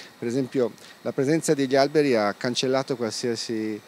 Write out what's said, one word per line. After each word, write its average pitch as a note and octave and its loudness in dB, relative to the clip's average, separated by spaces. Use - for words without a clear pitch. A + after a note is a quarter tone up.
per A#2 -6
esempio, B2 0
la A#2+ -6
presenza D3+ 2
degli C#3 2
alberi C#3 4
ha G#2 2
cancellato C3 -2
qualsiasi, A2 -4